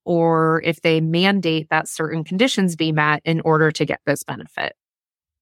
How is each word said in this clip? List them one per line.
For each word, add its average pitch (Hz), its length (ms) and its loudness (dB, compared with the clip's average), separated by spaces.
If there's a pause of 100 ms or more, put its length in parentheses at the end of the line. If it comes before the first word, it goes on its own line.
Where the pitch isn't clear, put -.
or 165 580 2
if 160 200 -4
they 160 180 2
mandate 165 720 0
that 156 180 0
certain 160 360 -6
conditions 190 520 0
be 160 160 0
met 151 320 0
in 165 160 -2
order 156 300 2
to 151 160 -2
get - 180 -4
this 143 180 -2
benefit. - 520 -10 (680)